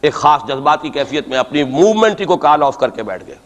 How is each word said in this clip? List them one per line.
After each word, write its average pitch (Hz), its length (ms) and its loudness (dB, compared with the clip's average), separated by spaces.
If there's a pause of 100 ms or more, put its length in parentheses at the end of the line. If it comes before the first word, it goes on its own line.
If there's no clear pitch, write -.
एक 147 100 2
खास 147 340 2
जज्बाती 147 420 -2
कैफियत 139 380 -4
में 131 100 -2
अपनी 139 260 0
movement 208 560 2
ही 190 60 -4
को 175 100 2
call 151 260 2
off 135 180 0
करके 117 220 -2
बैठ 95 220 -10
गए। - 220 -20